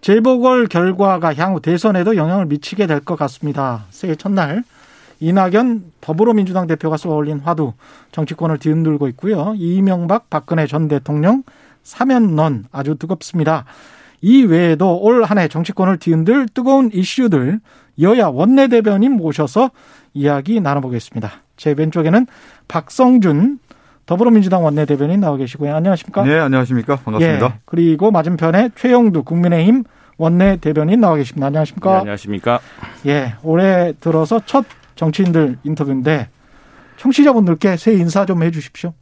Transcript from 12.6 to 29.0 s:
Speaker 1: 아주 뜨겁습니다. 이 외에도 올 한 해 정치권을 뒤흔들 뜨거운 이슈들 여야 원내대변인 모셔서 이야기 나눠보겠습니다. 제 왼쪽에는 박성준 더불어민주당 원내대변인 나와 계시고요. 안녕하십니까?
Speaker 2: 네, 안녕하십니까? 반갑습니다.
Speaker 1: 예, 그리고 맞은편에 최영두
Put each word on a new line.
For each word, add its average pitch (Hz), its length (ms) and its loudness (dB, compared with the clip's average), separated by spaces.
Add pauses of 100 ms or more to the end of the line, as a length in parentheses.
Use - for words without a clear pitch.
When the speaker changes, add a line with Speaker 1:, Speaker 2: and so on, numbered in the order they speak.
Speaker 1:
아주 139 240 -6
뜨겁습니다. 160 680 -4 (580)
이 254 220 6
외에도 170 580 2
올 233 220 4
한 208 140 0
해 170 100 2
정치권을 185 500 -2
뒤흔들 180 560 0
뜨거운 269 400 2
이슈들 185 680 0 (400)
여야 208 260 2
원내대변인 220 880 2
모셔서 175 580 0 (420)
이야기 143 460 -2
나눠보겠습니다. 131 720 -4 (240)
제 151 220 -2
왼쪽에는 160 500 0 (400)
박성준 233 920 2 (460)
더불어민주당 185 600 2
원내대변인 151 560 0
나와 151 160 -2
계시고요. 139 380 -6
안녕하십니까? 170 480 -2
Speaker 2:
네, 143 140 2
안녕하십니까? 131 600 0
반갑습니다. 135 480 0
Speaker 1:
예, 110 80 -2 (100)
그리고 170 480 2
맞은편에 175 640 0
최영두 233 480 2